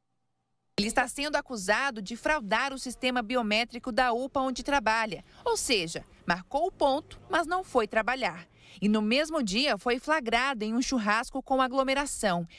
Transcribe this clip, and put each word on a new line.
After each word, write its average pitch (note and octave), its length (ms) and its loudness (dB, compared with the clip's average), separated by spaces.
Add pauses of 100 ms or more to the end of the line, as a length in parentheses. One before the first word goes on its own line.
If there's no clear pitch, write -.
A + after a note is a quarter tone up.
(760)
Ele G3+ 120 0
está B3+ 200 0
sendo C#4+ 280 -4
acusado A3 680 -2
de A3+ 140 -10
fraudar C4 580 0
o C4 40 -10
sistema B3 440 -2
biométrico A#3 680 -2
da B3 220 2
upa B3+ 280 -2
onde C4 220 -2
trabalha. A3 600 0 (180)
Ou A#4 140 0
seja, E3+ 480 0 (220)
marcou F#3 400 0
o F#4+ 60 -2
ponto, C#4+ 460 0 (120)
mas E4+ 160 2
não F4+ 180 -2
foi A3+ 220 2
trabalhar. A3 600 -2 (320)
E G3+ 120 2
no G#3+ 100 4
mesmo C#4+ 420 2
dia A3 360 0
foi B3 200 0
flagrado B3+ 640 0
em A3 120 -2
um B3 80 2
churrasco A3+ 600 0
com C4 200 2
aglomeração, B3+ 840 0 (120)